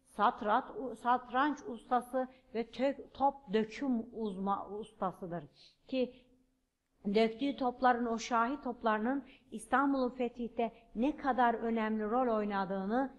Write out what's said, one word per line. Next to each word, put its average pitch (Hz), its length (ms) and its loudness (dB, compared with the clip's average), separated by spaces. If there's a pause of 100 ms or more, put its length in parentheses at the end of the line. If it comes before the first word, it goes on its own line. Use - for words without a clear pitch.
Satrat-, 233 920 0
satranç 247 600 0 (100)
ustası 254 600 -2 (260)
ve 226 80 -2
tö-, 262 500 -2
top 277 220 2 (180)
döküm 220 600 0
uzma-, 196 560 -2
ustasıdır. 185 760 -6 (440)
Ki 254 260 -2 (1000)
döktüğü 226 420 2
topların, 247 500 2
o 226 120 0
şahi 240 420 0
toplarının 240 640 0 (260)
İstanbul'un 262 600 2
fetihte 240 640 -4 (220)
ne 269 220 0
kadar 240 380 4
önemli 220 500 0
rol 233 320 2
oynadığını 208 840 -2